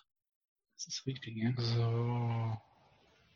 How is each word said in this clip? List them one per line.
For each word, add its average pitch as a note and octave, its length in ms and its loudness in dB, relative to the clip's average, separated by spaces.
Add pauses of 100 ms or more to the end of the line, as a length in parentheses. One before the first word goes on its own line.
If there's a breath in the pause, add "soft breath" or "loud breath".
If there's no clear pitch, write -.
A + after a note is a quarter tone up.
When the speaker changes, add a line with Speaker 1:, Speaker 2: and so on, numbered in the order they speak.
(760)
Speaker 1:
Das - 100 -12
ist - 200 -10
richtig, A#2+ 300 -6
ja. A2 200 2
Speaker 2:
So. A#2 1000 2 (800)